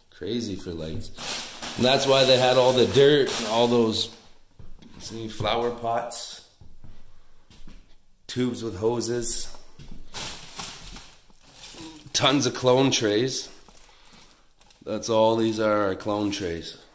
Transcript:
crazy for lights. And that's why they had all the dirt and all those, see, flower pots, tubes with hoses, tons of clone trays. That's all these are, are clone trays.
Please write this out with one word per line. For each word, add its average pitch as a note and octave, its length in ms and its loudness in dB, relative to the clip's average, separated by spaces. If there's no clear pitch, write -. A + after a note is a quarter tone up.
crazy G2+ 440 -6
for F#2 160 -10
lights. D#2+ 400 -8
And A2+ 80 2
that's C3+ 220 4
why C3+ 180 6
they B2+ 140 6
had B2+ 180 6
all B2+ 160 6
the A#2+ 140 6
dirt C#3 420 6
and A2+ 100 -4
all A#2 180 4
those, A#2 420 2
see, A2+ 300 -10
flower A#2 420 -2
pots, A#2 800 -6
tubes A#2+ 360 -4
with G2+ 160 -8
hoses, A#2 760 -2
tons C3+ 320 4
of A#2 80 -2
clone B2+ 360 4
trays. A#2 600 0
That's G#2+ 240 -6
all A2 260 4
these A2+ 240 0
are, G#2 300 2
are F#2 40 -4
clone G#2 360 -2
trays. E2+ 480 -8